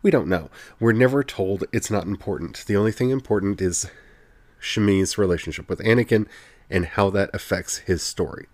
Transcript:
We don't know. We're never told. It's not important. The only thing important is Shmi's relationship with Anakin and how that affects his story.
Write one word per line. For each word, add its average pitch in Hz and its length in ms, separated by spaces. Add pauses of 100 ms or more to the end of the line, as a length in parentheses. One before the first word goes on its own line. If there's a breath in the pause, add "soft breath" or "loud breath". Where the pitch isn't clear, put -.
We 202 100
don't 110 180
know. 85 200 (320 loud breath)
We're 113 120
never 127 300
told. 98 500
It's - 180
not 98 160
important. 95 600
The 104 100
only 107 160
thing 127 180
important 101 500
is 90 300 (720 loud breath)
Shmi's 98 580
relationship 90 500
with 92 120
Anakin 113 460 (440 loud breath)
and 90 160
how 98 240
that 98 240
affects - 440
his 87 240
story. - 520